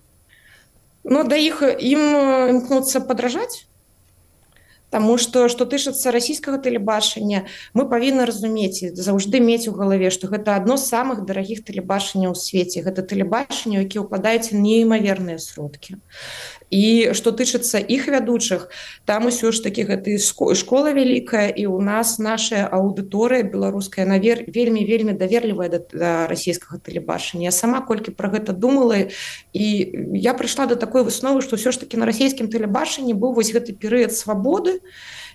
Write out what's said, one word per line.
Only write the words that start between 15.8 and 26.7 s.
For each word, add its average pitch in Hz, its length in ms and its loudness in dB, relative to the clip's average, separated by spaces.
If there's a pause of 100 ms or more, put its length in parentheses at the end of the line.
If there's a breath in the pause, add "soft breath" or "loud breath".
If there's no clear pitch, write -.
І 214 440 4
што 226 160 0
тычыцца 240 480 0
іх 233 320 0
вядучых, 226 580 0 (380 loud breath)
там 214 240 2
усё 226 240 0
ж 226 80 -4
такі 202 240 -2
гэта 190 240 -2
і 208 80 0
ско-, - 400 0
школа 285 320 2
вялікая, 247 560 2
і 202 240 -2
ў 185 80 0
нас 214 400 0
нашая 214 480 0
аўдыторыя 202 800 0
беларуская, 196 560 -4
яна 190 160 4
вер-, 233 320 2
вельмі, 226 320 2
вельмі 214 320 2
даверлівая 196 560 0
да, 170 100 -2 (120)
да 170 200 0 (140)
расійскага 170 560 -6